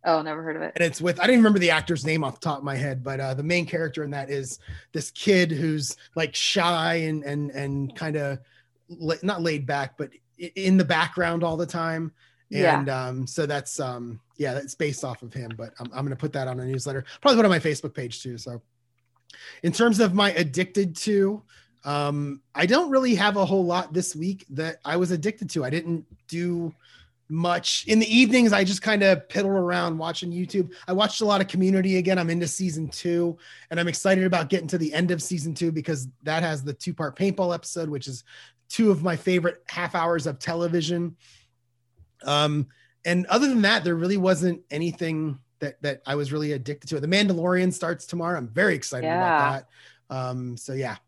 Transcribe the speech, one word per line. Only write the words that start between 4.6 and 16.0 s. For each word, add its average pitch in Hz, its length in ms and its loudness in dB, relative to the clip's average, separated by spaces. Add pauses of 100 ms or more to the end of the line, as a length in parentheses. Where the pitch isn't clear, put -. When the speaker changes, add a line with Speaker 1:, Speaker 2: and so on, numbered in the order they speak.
Speaker 2:
this - 180 -6
kid 180 400 4
who's, 156 460 -2 (180)
like, 160 200 -2
shy 170 640 2
and, 156 280 -2
and, 143 280 -4
and 139 440 -6
kinda 147 420 -4 (520)
la-, 165 320 -4
not 185 180 -2
laid 156 240 0
back, 139 320 -4
but 139 140 -6 (280)
i-, 175 180 -12
in 190 200 4
the 180 80 6
background 170 580 0
all 165 140 0
the 170 80 0
time. 165 480 -4 (380)
Speaker 1:
Yeah. 180 300 4
Speaker 2:
And, 139 100 -2
um, 127 360 -4
so 156 200 -2
that's, 147 340 -6
um, 120 400 -8 (160)
yeah, 139 160 -2
that's 277 220 -8
based 147 300 -4
off 127 180 -8
of 117 100 -16
him, 120 240 -10
but 113 240 -12
I'm, 120 140 -12
I'm 135 100 -4